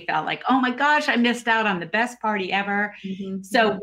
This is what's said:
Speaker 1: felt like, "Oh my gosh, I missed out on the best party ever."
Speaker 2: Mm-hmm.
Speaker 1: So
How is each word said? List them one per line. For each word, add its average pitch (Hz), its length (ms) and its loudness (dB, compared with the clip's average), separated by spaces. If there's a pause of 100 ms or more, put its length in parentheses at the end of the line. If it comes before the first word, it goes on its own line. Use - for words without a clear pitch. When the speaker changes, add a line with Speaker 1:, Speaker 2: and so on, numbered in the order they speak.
Speaker 1:
felt 156 180 0
like, 156 220 -4
"Oh 262 140 4
my 247 100 2
gosh, 285 380 2
I 240 80 2
missed 240 320 2
out 226 160 2
on 190 160 0
the 165 40 -8
best 226 360 -2
party 208 320 -2
ever." 202 420 -2 (100)
Speaker 2:
Mm-hmm. 190 380 -8
Speaker 1:
So 214 400 2